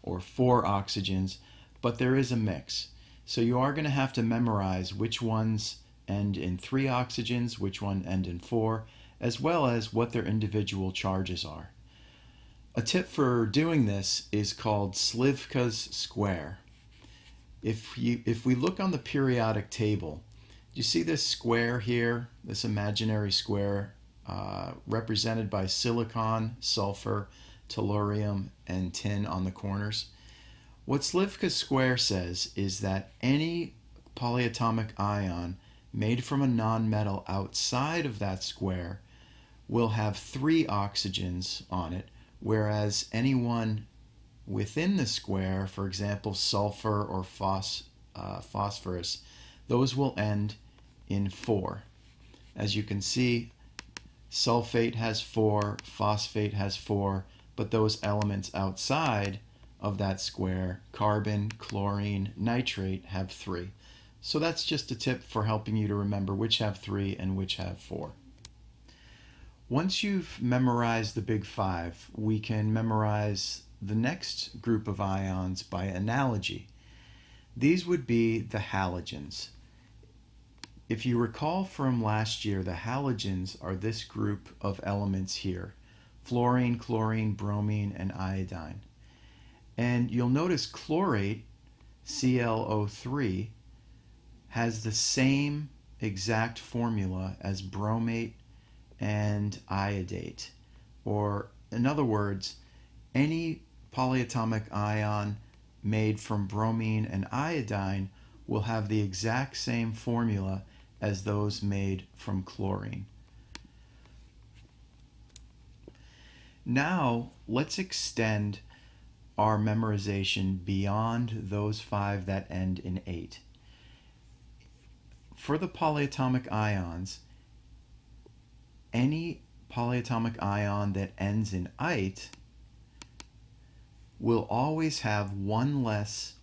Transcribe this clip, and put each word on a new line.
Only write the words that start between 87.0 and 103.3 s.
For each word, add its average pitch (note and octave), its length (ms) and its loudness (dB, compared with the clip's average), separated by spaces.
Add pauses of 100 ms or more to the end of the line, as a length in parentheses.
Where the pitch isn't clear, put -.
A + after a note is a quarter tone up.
bromine, G#2 640 0
and F#2+ 180 -4
iodine. F#2 680 -4 (960)
And A#2+ 320 2
you'll A#2+ 200 2
notice D3+ 360 2
chlorate, A2 800 0 (640)
C B2+ 340 2
L A2+ 280 2
O G#2+ 200 2
three, A2 640 -2 (1000)
has A2+ 340 -2
the A2 100 -2
same C#3+ 760 2 (320)
exact A2 560 0
formula F#2+ 840 -2
as F#2+ 200 -4
bromate A2+ 720 -2 (680)
and G#2 600 0 (100)
iodate. F#2+ 800 -4 (540)
Or, G#2 460 0 (220)
in A#2+ 140 2
other D3 200 2
words, G2+ 500 0 (580)
any D#3+ 480 2 (320)